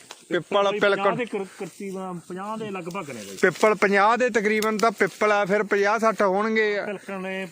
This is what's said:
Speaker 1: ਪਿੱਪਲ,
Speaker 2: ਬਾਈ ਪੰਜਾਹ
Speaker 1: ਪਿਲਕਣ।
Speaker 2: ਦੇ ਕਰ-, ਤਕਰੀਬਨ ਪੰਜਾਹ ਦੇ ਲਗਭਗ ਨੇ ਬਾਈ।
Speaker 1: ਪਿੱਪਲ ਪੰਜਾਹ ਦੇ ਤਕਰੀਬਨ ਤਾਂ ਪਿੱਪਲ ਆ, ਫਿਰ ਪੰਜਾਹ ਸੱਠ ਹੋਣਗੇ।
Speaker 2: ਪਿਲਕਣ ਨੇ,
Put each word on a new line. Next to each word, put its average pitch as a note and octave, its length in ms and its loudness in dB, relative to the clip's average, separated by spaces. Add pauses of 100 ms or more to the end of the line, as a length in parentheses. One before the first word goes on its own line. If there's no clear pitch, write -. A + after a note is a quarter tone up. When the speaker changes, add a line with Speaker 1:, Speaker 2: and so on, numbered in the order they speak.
(300)
Speaker 1:
ਪਿੱਪਲ, F#3+ 340 0
Speaker 2:
ਬਾਈ G3+ 160 0
ਪੰਜਾਹ G3 260 2
Speaker 1:
ਪਿਲਕਣ। F#3+ 100 2
Speaker 2:
ਦੇ B3 100 -4
ਕਰ-, G3 400 -8
ਤਕਰੀਬਨ F#3+ 540 -10
ਪੰਜਾਹ G3 380 -10
ਦੇ A3 140 -8
ਲਗਭਗ F3+ 380 -10
ਨੇ A2+ 180 -10
ਬਾਈ। G3 140 -14
Speaker 1:
ਪਿੱਪਲ G#3 340 4
ਪੰਜਾਹ G3+ 420 4
ਦੇ B3 120 2
ਤਕਰੀਬਨ G#3+ 480 0
ਤਾਂ A3+ 140 2
ਪਿੱਪਲ G#3+ 400 0
ਆ, G3+ 140 2
ਫਿਰ G#3 180 2
ਪੰਜਾਹ G3+ 360 2
ਸੱਠ A3 220 2
ਹੋਣਗੇ। G#3 640 2
Speaker 2:
ਪਿਲਕਣ G3 360 -10
ਨੇ, F#3+ 300 -8